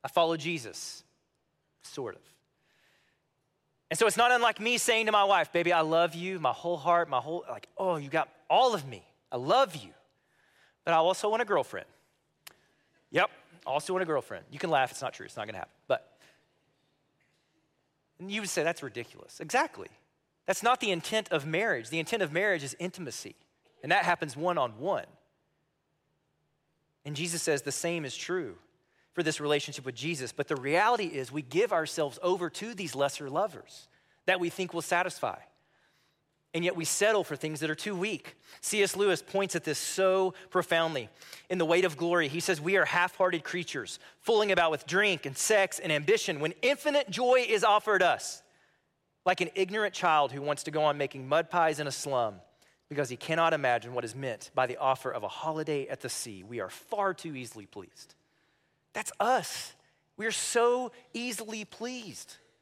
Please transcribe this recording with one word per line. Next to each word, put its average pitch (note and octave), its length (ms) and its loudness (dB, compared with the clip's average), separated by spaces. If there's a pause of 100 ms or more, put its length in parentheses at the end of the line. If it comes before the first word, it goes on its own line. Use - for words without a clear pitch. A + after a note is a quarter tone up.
I C3+ 40 -6
follow E3 280 2
Jesus, D3 680 -8 (760)
sort - 360 -10
of. - 60 -20 (1700)
And D#3+ 80 -2
so A3+ 80 6
it's G#3 120 2
not A#3+ 120 8
unlike A#3 300 4
me A#3+ 160 0
saying A3+ 300 2
to G#3+ 60 2
my G3+ 120 6
wife, F#3+ 280 4
"Baby, E3+ 200 2
I E3+ 80 4
love D#3+ 340 2
you, F3+ 240 -6
my C#3 140 0
whole F3 240 -4
heart, E3 320 2
my C3 120 0
whole, D#3+ 280 -6
like, A2+ 200 -12 (100)
"Oh, F#3 180 0
you C#3+ 140 -8
got D#3 180 0 (220)
all A3+ 240 4
of D3 120 -4
me. A2+ 160 -14 (300)
I - 40 -6
love F3+ 380 2
you." G#2 200 -14 (920)
But E3+ 80 0
I E3 60 6
also F#3 320 2
want A3 100 2
a B3 60 0
girlfriend." D3+ 400 -2 (1200)
"Yep, - 200 2 (360)
also D3+ 260 -2
want F#3 100 0
a F3+ 40 -2
girlfriend." A#2+ 440 -4
You D3 80 -14
can E3+ 120 -4
laugh, C3+ 200 2
it's - 120 -12
not B2+ 100 -6
true, - 140 -16
it's - 100 -16
not G#2+ 100 -8
gonna G#2 120 -12
happen. - 160 -12 (120)
But, - 320 0 (2000)
and F#3 120 -12
you G#3 100 -4
would G3 100 -6
say, E3 120 0
"That's D#3+ 200 -2
ridiculous." - 580 -12
Exactly. B3 480 -2 (580)
That's F#3+ 160 -2
not A#3+ 180 4
the A3 100 0
intent E3 400 -2
of D3+ 160 0
marriage. D#3+ 440 -2
The D#3+ 100 -2
intent G3+ 220 -2
of D3+ 100 -2
marriage F3 320 0
is C3+ 140 -8
intimacy, - 580 -10 (460)
and D3+ 100 2
that F#3 120 4
happens D#3+ 320 0
one-on-one. D3 680 -2 (2000)
And D3 120 -8
Jesus E3 260 -4
says C#3+ 200 0
the C#3+ 100 -6
same E3+ 320 -4
is B2+ 120 -8
true D3+ 420 -6 (540)
for F3 100 -2
this D3+ 180 0
relationship D3 440 -2
with B2+ 100 -8
Jesus. B2+ 380 -6
But - 160 -4
the D3+ 80 -2
reality F#3 500 2
is C3 260 -6
we D3 100 -6
give E3+ 300 0
ourselves D#3 500 -2
over F3 280 0
to A3+ 240 -10
these E3+ 200 -8
lesser C#3 360 -2
lovers E3 580 -6 (380)
that F#3 120 4
we F3 120 0
think F3+ 240 -6
will E3 80 -2
satisfy. E3+ 560 -2 (1120)
And E3+ 120 -2
yet F3+ 120 0
we E3 80 -4
settle G#3 380 2
for D3+ 140 -4
things D#3 240 -6
that D#3 100 -2
are D3+ 60 -2
too G#3 180 -6
weak. F#3 420 -6 (240)
C G#3 220 0
S F#3+ 140 2
Lewis F#3+ 260 2
points G3 320 -2
at E3 100 -2
this D3 140 -2
so F#3+ 560 2 (160)
profoundly. D#3+ 580 0 (400)
In F#3 100 0
The E3+ 60 4
Weight E3+ 200 6
of D#3 120 0
Glory, E3+ 320 2
he D#3+ 120 -4
says, E3 200 0
"We F#3 160 0
are F3 80 6
half-hearted F3 600 2
creatures, D#3 560 -8 (180)
fooling G#3+ 320 2
about F3 220 4
with - 140 -4
drink F#3 400 0
and C3+ 100 -8
sex G3 420 4
and D#3+ 140 -4
ambition D3+ 480 2
when D#3 200 -2
infinite C#4 480 2
joy B3 400 4
is G#3+ 140 2
offered G#3 400 4
us, D3+ 400 0 (840)
like F3+ 160 2
an E3+ 140 -2
ignorant G3 400 -2
child D3+ 380 2
who C#3 100 -8
wants D3 220 -4
to D#3 60 -6
go D3+ 140 0
on D3 140 2
making C3+ 300 -4
mud D#3+ 220 2
pies D#3+ 300 2
in D3 60 -4
a C3+ 60 -6
slum A#2+ 480 -2 (480)
because C#3+ 200 -4
he B2 80 -8
cannot E3 360 2
imagine B2 420 0
what B2 100 -2
is A2 120 -8
meant C3 360 -8
by B2+ 140 2
the B2 100 -4
offer C3 340 0
of A#2+ 120 -6
a G#2 60 -4
holiday D#3 580 -4
at - 140 -8
the B2+ 80 -8
sea. G2+ 340 -10
We A2+ 160 -10
are F#2 120 -4
far G3 440 -2
too D#3 220 -10
easily A2+ 300 -12
pleased." - 480 -18 (800)
That's - 280 -8
us. A3 540 0 (420)
We G#3+ 100 -6
are A3 60 -2
so A#3+ 580 2 (240)
easily A3+ 500 -6
pleased. A3+ 760 -12 (240)